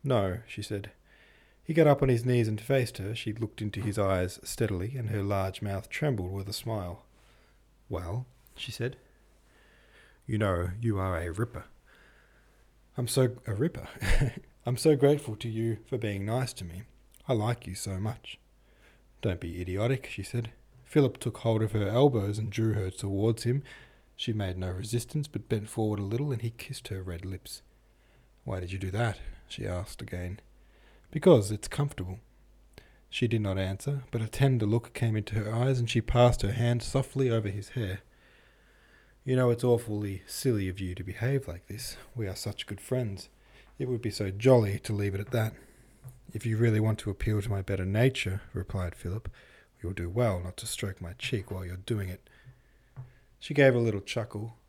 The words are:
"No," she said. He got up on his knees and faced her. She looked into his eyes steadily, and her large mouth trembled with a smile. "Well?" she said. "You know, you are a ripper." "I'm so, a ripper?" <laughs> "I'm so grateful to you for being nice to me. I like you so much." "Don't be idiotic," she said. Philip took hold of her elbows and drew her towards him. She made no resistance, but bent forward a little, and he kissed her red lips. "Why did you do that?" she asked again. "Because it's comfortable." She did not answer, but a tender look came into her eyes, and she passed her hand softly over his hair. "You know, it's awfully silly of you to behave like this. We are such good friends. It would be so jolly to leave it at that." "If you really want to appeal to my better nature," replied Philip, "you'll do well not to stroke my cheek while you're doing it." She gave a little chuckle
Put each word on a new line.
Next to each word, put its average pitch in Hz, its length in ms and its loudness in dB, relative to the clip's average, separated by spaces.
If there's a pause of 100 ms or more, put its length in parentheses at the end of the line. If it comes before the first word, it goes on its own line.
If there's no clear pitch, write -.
"No," 101 440 2
she - 160 -10
said. 101 300 -8 (720)
He 160 80 -2
got 156 140 8
up 143 120 6
on 135 80 6
his 120 160 4
knees 123 220 4
and 107 140 -2
faced 135 380 0
her. 101 140 -6
She 107 200 -6
looked 113 280 -6
into 104 200 -4
his 101 180 -2
eyes 92 460 2
steadily, 107 520 -2
and 110 140 -4
her 104 140 -2
large 98 360 0
mouth 98 280 -4
trembled 104 420 -2
with 98 180 -6
a 104 40 -8
smile. 101 520 -6 (840)
"Well?" 87 400 -6 (260)
she - 160 -10
said. 120 260 -6 (1300)
"You 110 120 -2
know, 90 320 2 (100)
you 113 200 0
are 92 180 0
a 82 140 -4
ripper." 110 320 -4 (1300)
"I'm 120 120 -2
so, 123 300 2 (100)
a 104 60 -2
ripper?" 143 340 -2 (640)
<laughs> - 120 -20
"I'm 123 120 0
so 156 180 6
grateful 139 400 4
to 120 140 -8
you 113 380 -2
for 127 120 -4
being 101 260 -2
nice 120 280 -2
to - 120 -12
me. 87 200 -12 (420)
I 139 60 -2
like 113 340 -2
you 92 80 -8
so 95 240 -6
much." 110 400 -6 (840)
"Don't 92 200 -2
be 87 200 -8
idiotic," 101 460 -2
she - 160 -10
said. 117 300 -6 (320)
Philip - 340 2
took - 200 -6
hold 110 240 2
of 107 100 0
her 104 160 2
elbows 110 500 4
and 110 100 -4
drew 110 260 0
her 95 180 -2
towards 101 500 0
him. 127 220 0 (500)
She - 180 -6
made 98 240 -2
no 92 140 -4
resistance, 113 560 -4
but - 220 -10
bent 107 200 -2
forward 107 300 -2
a 101 60 -4
little, 120 260 -2
and 113 120 -4
he 117 80 -2
kissed - 380 -14
her 95 140 -8
red 90 220 -8
lips. - 380 -12 (840)
"Why 92 160 -6
did 90 100 -8
you 95 80 -6
do 92 140 -4
that?" 113 260 0 (300)
she - 180 -8
asked 90 340 -6
again. 90 380 -8 (760)
"Because 123 400 8
it's - 160 -6
comfortable." 95 500 -4 (880)
She - 200 0
did 113 120 2
not 98 180 0
answer, 98 520 -2
but 113 100 -2
a 110 80 -2
tender 131 380 4
look 113 260 2
came 113 240 0
into 104 200 -2
her 107 180 -2
eyes, 127 240 2
and 117 100 0
she 117 120 4
passed 123 420 6
her 98 100 2
hand 120 300 2
softly 135 480 0
over 110 180 2
his 98 220 -8
hair. 98 300 -4 (1200)
"You 131 120 2
know, 127 140 6
it's 120 140 2
awfully 104 600 2
silly 104 420 0
of 95 120 -6
you 90 160 -4
to 87 80 -8
behave 120 420 -2
like 82 220 -12
this. - 280 -10 (200)
We 110 100 -4
are 92 80 -4
such - 320 -8
good 95 140 -10
friends. 117 480 -4 (500)
It 127 100 -4
would 120 140 -2
be 107 80 -2
so 98 200 -4
jolly 104 500 6
to - 120 -4
leave 101 220 0
it 95 60 -2
at 101 100 -8
that." 110 240 0 (800)
"If 107 100 -6
you 113 120 2
really 110 240 6
want 107 180 2
to - 120 -4
appeal 107 300 0
to 107 100 -4
my 98 120 0
better 95 240 -2
nature," 104 560 2 (100)
replied 90 440 -4
Philip, 95 340 -6 (500)
"you'll 92 140 -4
do 87 160 -4
well 104 300 2
not 90 180 -8
to 113 80 -10
stroke - 340 -6
my 87 140 -10
cheek - 360 -4
while 92 140 -6
you're 90 120 -8
doing 98 320 -4
it." 92 200 -12 (1120)
She - 160 -8
gave 135 220 8
a - 40 4
little 104 200 2
chuckle 110 580 -6 (100)